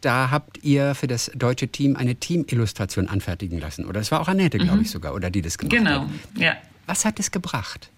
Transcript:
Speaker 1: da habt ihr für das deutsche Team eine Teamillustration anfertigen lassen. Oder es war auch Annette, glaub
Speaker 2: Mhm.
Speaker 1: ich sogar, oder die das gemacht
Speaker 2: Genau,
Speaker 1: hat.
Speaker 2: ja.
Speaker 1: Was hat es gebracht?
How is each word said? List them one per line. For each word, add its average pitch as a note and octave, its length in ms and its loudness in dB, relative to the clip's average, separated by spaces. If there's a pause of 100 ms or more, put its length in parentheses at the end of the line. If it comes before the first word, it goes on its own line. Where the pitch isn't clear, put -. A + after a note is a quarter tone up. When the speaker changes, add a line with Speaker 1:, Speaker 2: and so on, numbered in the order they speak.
Speaker 1:
da B2+ 320 2
habt - 320 -4
ihr C#3 320 4
für - 100 -4
das B2 280 -2
deutsche B2+ 340 0
Team C#3 280 2
eine B2 200 0
Teamillustration A2+ 920 0
anfertigen F2 520 -4
lassen. D#2+ 240 -8
Oder G2+ 160 -4
es G#2+ 100 -2
war D#3 100 2
auch F3+ 80 -2
Annette, F#3 300 4
glaub F3+ 180 4
Speaker 2:
Mhm. A3 60 6
Speaker 1:
ich A3+ 80 -2
sogar, D2 240 -6
oder F2+ 160 -2
die F2+ 120 0
das D#2+ 160 -4
gemacht - 180 2
Speaker 2:
Genau, D#3+ 240 4
Speaker 1:
hat. D3+ 80 -4 (280)
Speaker 2:
ja. E3 200 2 (300)
Speaker 1:
Was - 180 0
hat G#3+ 160 0
es F#3+ 100 -2
gebracht? - 680 -6